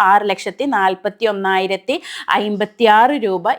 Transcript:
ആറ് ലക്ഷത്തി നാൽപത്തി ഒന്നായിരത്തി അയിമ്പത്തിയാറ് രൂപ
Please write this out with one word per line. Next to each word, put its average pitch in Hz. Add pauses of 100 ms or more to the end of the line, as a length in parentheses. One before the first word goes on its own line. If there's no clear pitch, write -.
ആറ് 202
ലക്ഷത്തി 196
നാൽപത്തി 202
ഒന്നായിരത്തി 190 (260)
അയിമ്പത്തിയാറ് 214
രൂപ 202 (140)